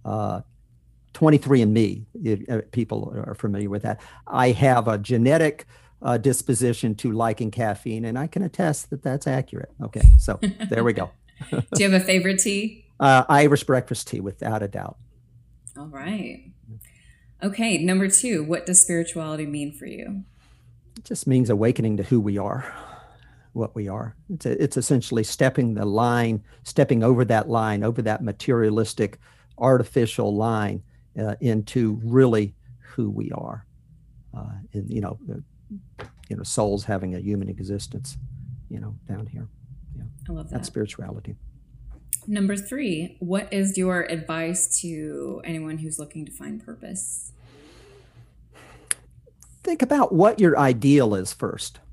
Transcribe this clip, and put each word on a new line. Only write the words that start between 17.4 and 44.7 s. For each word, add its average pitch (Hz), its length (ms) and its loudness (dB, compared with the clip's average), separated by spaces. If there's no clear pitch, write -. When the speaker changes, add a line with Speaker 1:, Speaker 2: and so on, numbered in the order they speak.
Speaker 2:
Okay, 202 360 -2
number 190 280 2
two, 196 360 0
what 160 220 -4
does 180 160 4
spirituality 160 640 -2
mean 147 280 -8
for - 120 -16
you? - 380 -10
Speaker 1:
It - 60 -16
just - 240 -6
means 127 220 4
awakening 110 480 0
to 98 60 -4
who 117 180 2
we 101 160 -2
are, 98 360 -6
what 113 240 -6
we 104 140 -6
are. 110 260 -8
It's 175 160 -10
a, - 180 0
it's - 140 -2
essentially 117 480 0
stepping 127 480 0
the 104 100 -4
line, 113 580 0
stepping 131 400 2
over 123 220 6
that 107 240 2
line, 110 340 0
over 117 200 -2
that 110 200 -2
materialistic, 110 960 0
artificial 120 760 2
line, 104 480 -2
uh, 107 220 -4
into 113 600 0
really 113 540 4
who - 300 -4
we 101 240 -6
are. - 320 -10
Uh, 107 180 -12
and, 101 180 -8
you 110 120 -4
know, 104 180 -8
uh, - 460 -14
you 104 80 -8
know, 104 60 -10
souls 101 420 -2
having 92 280 -4
a 90 60 -8
human 98 300 -4
existence, 95 680 -10
you - 100 -10
know, 104 160 -12
down 104 220 -8
here. 117 220 -12
Yeah. - 60 -12
Speaker 2:
I - 20 -8
love 156 180 -10
Speaker 1:
That's - 120 -6
Speaker 2:
that. - 100 -12
Speaker 1:
spirituality. - 640 -8
Speaker 2:
Number 202 300 -2
three, 196 600 -8
what 185 340 -4
is 196 240 -2
your 185 240 0
advice 165 800 -4